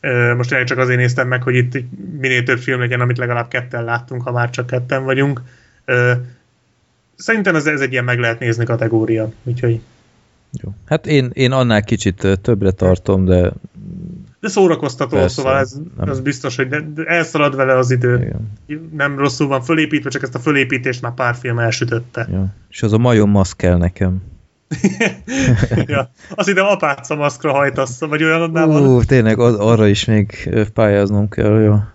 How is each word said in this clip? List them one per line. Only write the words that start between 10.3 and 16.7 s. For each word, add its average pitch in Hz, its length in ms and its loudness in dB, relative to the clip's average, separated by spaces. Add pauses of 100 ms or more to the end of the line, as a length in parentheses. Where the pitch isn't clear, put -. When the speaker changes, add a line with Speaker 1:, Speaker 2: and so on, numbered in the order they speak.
Speaker 2:
Jó. 98 80 -10 (160)
Hát 160 200 -2
én, 135 260 2
én 127 200 2
annál 120 320 2
kicsit, 98 400 -2
ö, 98 120 2
többre 98 340 0
tartom, 95 540 2
de 92 280 4 (880)
Speaker 1:
De 220 80 -4
szórakoztató, 147 680 0
Speaker 2:
Persze, 139 180 4
Speaker 1:
szóval 135 240 0
ez, 135 180 -4 (200)
Speaker 2:
nem. - 120 -4
Speaker 1:
ez 135 120 -4
biztos, 131 360 -6
hogy 131 120 -2
de, 147 120 -4 (140)